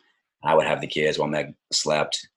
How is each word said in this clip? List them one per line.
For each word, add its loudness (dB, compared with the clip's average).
I 2
would 4
have 0
the -4
kids 0
while 0
Meg -4
slept, -2